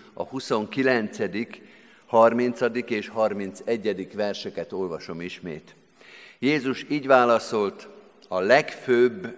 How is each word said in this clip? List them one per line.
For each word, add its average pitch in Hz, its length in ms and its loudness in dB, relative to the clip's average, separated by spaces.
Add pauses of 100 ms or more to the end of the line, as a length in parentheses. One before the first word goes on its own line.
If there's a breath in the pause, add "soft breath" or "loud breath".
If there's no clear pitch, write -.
(120)
a - 100 -10
huszonkilencedik, 113 1400 -2 (440 loud breath)
harmincadik 120 840 2
és 104 180 -4
harmincegyedik 101 1040 -4
verseket 98 600 -6
olvasom 85 480 -6
ismét. 87 540 -12 (640 loud breath)
Jézus 131 500 -2
így 143 180 -4
válaszolt: 117 840 4 (400)
"A 90 120 -2
legfőbb 120 960 2